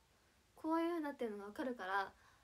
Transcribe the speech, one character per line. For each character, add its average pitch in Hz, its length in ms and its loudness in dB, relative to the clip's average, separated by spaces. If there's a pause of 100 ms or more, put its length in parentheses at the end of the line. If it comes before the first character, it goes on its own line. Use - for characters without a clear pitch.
(540)
こ 320 200 0
う 330 60 4
い 330 40 4
う 339 40 2
風 339 100 0
に 302 60 -2
な 285 60 -2
っ 277 60 -6
て 254 80 -2
る 214 80 -2
の 208 60 -6
が 202 80 -8
分 208 80 -10
か 302 100 -4
る 254 100 -2
か 190 120 -8
ら、 190 260 2 (320)